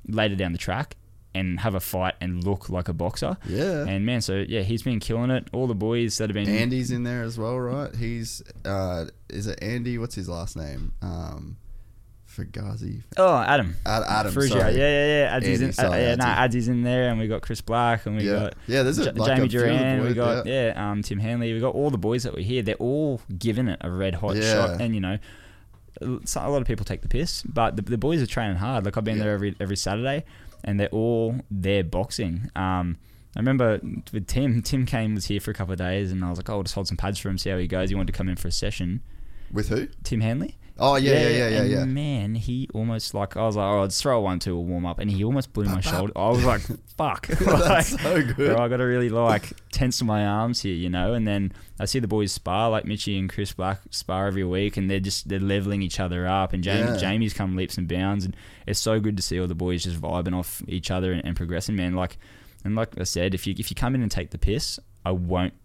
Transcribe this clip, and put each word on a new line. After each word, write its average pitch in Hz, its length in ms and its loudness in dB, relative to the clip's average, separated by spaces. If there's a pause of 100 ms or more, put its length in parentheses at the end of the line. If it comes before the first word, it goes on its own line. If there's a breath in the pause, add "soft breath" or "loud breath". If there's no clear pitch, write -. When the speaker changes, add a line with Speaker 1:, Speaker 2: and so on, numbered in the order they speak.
Speaker 1:
later 107 300 2
down 92 160 0
the 87 60 -4
track 110 380 -4 (380)
and 92 260 -2
have 95 140 0
a 92 60 -2
fight 92 400 -2
and 90 240 -4
look 98 240 -2
like 90 200 -4
a 90 40 -2
boxer. 92 440 -2 (120)
Speaker 2:
Yeah. 147 380 -2
Speaker 1:
And 98 180 0
man, 120 160 0
so 98 280 -2
yeah, 110 140 0
he's 107 200 -2
been 117 180 0
killing 120 300 0
it. 127 220 0
All 127 160 0
the 117 80 0
boys 113 420 0
that 110 100 -2
have 101 60 -2
been 104 140 -2
Speaker 2:
Andy's 120 420 0
in 120 140 -2
there 120 180 -4
as 117 160 -6
well, 117 200 -4
right? 127 360 -4
He's, 117 480 -6 (220)
uh, 92 420 -2 (220)
is 101 180 -6
it - 160 -6
Andy? 120 360 -4
What's 117 180 -6
his 90 120 -6
last 85 280 -6
name? 76 360 -6 (100)
Um, 82 540 -8 (720 soft breath)
Fugazi. 107 760 -8 (140)
Speaker 1:
Oh, 180 220 8
Adam. 113 360 4 (100)
Speaker 2:
Ad-, 107 220 2
Adam, 104 260 2
Speaker 1:
Fruzio. 139 180 4
Speaker 2:
sorry. 95 260 6
Speaker 1:
Yeah, 143 120 6
yeah, 143 180 4
yeah. 143 340 4
Adzy's 131 140 2
Speaker 2:
Andy, 131 120 4
Speaker 1:
in, - 60 0
Speaker 2:
sorry, 127 160 2
Speaker 1:
uh, 90 80 2
yeah, 120 180 4
Speaker 2:
Adsy. 123 40 0
Speaker 1:
nah, 120 180 2 (120)
Adzy's 120 200 2
in 120 140 2
there, 123 280 2
and 113 80 0
we 110 80 0
got 107 160 -2
Chris - 180 -4
Black, 117 460 2
and 104 100 -2
we 104 80 0
Speaker 2:
Yeah. 101 80 2
Speaker 1:
got 104 220 0 (140)
Speaker 2:
Yeah, 131 160 4
there's 131 140 2
a, 311 80 2
Speaker 1:
Ja-, - 100 0
Speaker 2:
like, 113 180 4
Speaker 1:
Jamie 131 120 4
Speaker 2:
a 113 40 2
few 120 100 2
of 120 60 4
the - 60 4
Speaker 1:
Duran, 131 300 2
we 123 60 2
Speaker 2:
boys, 120 60 2
Speaker 1:
got, 120 320 0
Speaker 2:
yeah. 123 280 2
Speaker 1:
yeah, 104 160 -4
um, 104 120 0
Tim 101 160 -4
Hanley, 117 340 -2
we 113 80 -2
got 127 140 0
all 143 160 2
the 123 80 2
boys 113 240 0
that - 120 -6
were 76 60 -6
here. 117 220 -2
They're 101 140 0
all 139 440 0 (160)
giving 110 320 0
it 87 120 -4
a 85 100 -4
red 92 260 0
hot 104 200 0
Speaker 2:
Yeah. 107 60 0
Speaker 1:
shot, 107 380 4
and 113 140 0
you 104 60 0
know, 95 180 -2 (1080 loud breath)
so, - 160 -4
a 107 80 -2
lot 139 140 2
of 113 60 -2
people 104 160 0
take - 180 -6
the - 60 -4
piss, - 340 0
but - 340 0
the, 107 60 -2
the 117 160 -2
boys 143 240 2
are 117 40 0
training 104 300 -2
hard. 107 280 0
Like, 101 120 -2
I've 110 80 -2
been 107 140 0
Speaker 2:
Yeah. 107 60 2
Speaker 1:
there 104 100 2
every, 98 260 -2
every 98 160 -2
Saturday, 127 480 -2 (380 loud breath)
and 101 160 0
they're 101 100 2
all 113 460 2 (160)
there 98 340 2
boxing. 92 680 -2
Um, 90 420 0 (400 soft breath)
I 101 40 -2
remember 123 400 4 (320)
with 104 160 -4
Tim, 123 340 2
Tim 127 240 0
came, 110 300 0
was 95 100 -4
here 101 140 0
for - 100 -6
a 104 40 -2
couple 95 180 -4
of 87 60 -4
days, 92 340 0
and 92 120 -2
I 90 60 -2
was 85 80 -4
like, - 100 -8
"Oh, 104 60 -4
we'll 101 80 -2
just 92 140 -4
hold 95 120 -2
some 87 80 -4
pads 95 220 -2
for 101 100 -6
him, 92 100 -2
see - 120 -4
how 92 80 0
he 90 80 0
goes." 92 240 0
He 98 60 0
wanted 95 160 0
to - 40 -4
come 92 120 0
in 90 80 -2
for 87 120 -2
a 82 40 -2
session. 92 500 -2 (500 soft breath)
Speaker 2:
With 101 160 0
who? 107 200 0 (160)
Speaker 1:
Tim 113 160 0
Hanley. 120 360 -2 (260 soft breath)
Speaker 2:
Oh, 139 140 6
yeah, 139 160 6
yeah, 143 160 6
yeah, 120 200 4
yeah, 110 120 4
Speaker 1:
and 127 100 4
Speaker 2:
yeah. 131 140 2
Speaker 1:
man, 131 500 0
he 123 380 -4
almost, 113 400 -2
like, 101 240 -4
I 104 60 0
was 110 120 2
like, 101 120 2
"Oh, 101 140 4
I'll 98 60 4
just 92 160 -2
throw 135 140 4
a 113 40 4
one, 92 180 2
two, 87 180 -2
a 85 40 -2
warm 87 260 -2
up," 87 120 -4
and 104 120 0
he 98 120 0
almost 127 300 0
blew 104 140 0
my 98 80 2
Speaker 2:
Bap, 92 100 0
bap. - 100 -2
Speaker 1:
shoulder. 95 220 -2
I 101 140 2
was 123 140 4
like, 117 180 4
Speaker 2:
<laughs> - 340 -8
Speaker 1:
"Fuck." - 300 -2
<laughs> - 20 -8
Speaker 2:
That's 170 640 6
Speaker 1:
Like, - 80 -2
Speaker 2:
so 156 240 4
good. 117 120 -2 (200)
Speaker 1:
bro, 120 80 4
I - 40 2
gotta 123 180 2
really, 123 240 2
like, 113 420 2 (180)
tense 127 320 2
my 107 240 2
arms 113 360 0
here, 98 120 -2
you 87 140 -2
know. 90 260 2
And 110 140 2
then 101 240 0 (260 loud breath)
I 104 60 -4
see 131 160 0
the 110 80 0
boys 104 240 2
spar, 104 380 0
like, 110 160 0
Mitchy 104 320 -4
and 95 140 0
Chris 101 200 -4
Black 95 280 -4 (100)
spar 95 360 -4
every 98 180 0
week, 95 340 0
and 95 120 0
they're 98 100 0
just, 95 280 -4
they're 98 100 0
leveling 98 440 0
each 92 180 -4
other 90 260 -2
up. 95 280 2
And 90 100 0
Jamie, 98 280 2
Speaker 2:
Yeah. - 40 -2
Speaker 1:
Jamie's 101 380 0
come 92 220 -2
leaps 92 220 -4
and 87 80 -2
bounds, 95 380 0
and 92 100 -4 (320 loud breath)
it's 104 140 -2
so 110 200 2
good 104 180 0
to 90 40 -4
see 85 160 -2
all 92 80 0
the 85 80 -2
boys 90 300 -2
just 85 160 -4
vibing 87 340 -2
off - 320 -6
each 90 240 -6
other 92 220 0
and, 85 140 -2
and 85 100 -4
progressing, 87 400 -4
man. 90 180 0
Like, 90 220 -2 (480 loud breath)
and 107 100 -2
like 113 240 -2
I 90 60 -2
said, 90 300 0
if - 120 -4
you, 98 120 0
if - 120 -4
you - 40 -6
come 127 200 0
in 131 80 2
and 104 80 0
take 87 200 -2
the - 80 -8
piss, - 420 0 (240)
I 90 80 0
won't 90 400 0 (120)